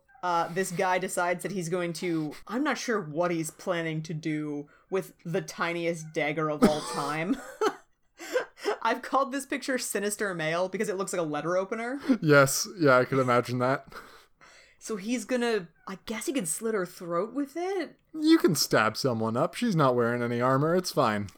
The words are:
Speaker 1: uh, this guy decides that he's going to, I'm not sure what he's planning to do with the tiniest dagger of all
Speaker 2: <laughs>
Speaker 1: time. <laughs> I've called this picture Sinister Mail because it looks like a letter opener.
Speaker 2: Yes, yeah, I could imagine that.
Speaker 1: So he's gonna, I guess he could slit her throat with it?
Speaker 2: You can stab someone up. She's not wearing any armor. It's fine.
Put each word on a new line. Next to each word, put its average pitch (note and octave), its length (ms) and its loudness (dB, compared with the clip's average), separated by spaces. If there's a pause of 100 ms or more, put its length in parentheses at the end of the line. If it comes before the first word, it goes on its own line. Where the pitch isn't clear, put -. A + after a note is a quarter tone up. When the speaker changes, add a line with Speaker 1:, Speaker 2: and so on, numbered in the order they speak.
(220)
Speaker 1:
uh, E3+ 320 2
this F#3 180 -2
guy F#3 240 2
decides F3+ 460 -2
that F3+ 100 -4
he's F3+ 160 -4
going F3 240 -2
to, D#3+ 400 -2 (160)
I'm B3 160 -2
not C4+ 140 0
sure A3 200 -2
what E3 320 -2
he's E3 200 -2
planning E3 540 -4
to D#3+ 100 -8
do D3+ 520 -4 (220)
with F#3+ 240 -4 (100)
the F3 200 -4
tiniest E3+ 720 -4
dagger D#3 360 0
of D3+ 140 2
all D3+ 160 6
Speaker 2:
<laughs> - 140 -8
Speaker 1:
time. D#3 420 -2 (240)
<laughs> - 1200 -4
I've A#3 200 0
called C4 300 0
this C4+ 120 -4
picture C4+ 320 -4
Sinister G#3 580 -4
Mail E3+ 360 0
because G3 180 -2
it F#3+ 80 -2
looks G3 160 -4
like F3+ 80 -2
a E3+ 60 0
letter D3+ 320 0
opener. A#3 420 -4 (220)
Speaker 2:
Yes, C#3+ 440 6 (140)
yeah, C3+ 160 8
I B2+ 80 6
could C3+ 140 0
imagine B2 400 2
that. B2+ 280 0 (920)
Speaker 1:
So - 180 -8
he's A3+ 300 -4
gonna, A#3 420 0 (180)
I F#3+ 200 -10
guess A3 180 -6
he E4+ 80 -4
could A3 160 -2
slit A3 260 -4
her F3+ 120 0
throat F3+ 480 -4
with C#4 200 -4
it? F4 420 -4 (220)
Speaker 2:
You D#4+ 200 6
can G3+ 160 4
stab A2 420 2
someone A2+ 400 0
up. D#3 180 0
She's A3+ 220 0
not C3+ 180 6
wearing A#2+ 280 2
any A#2+ 180 0
armor. C3+ 340 4
It's F#3 160 0
fine. G#2+ 480 2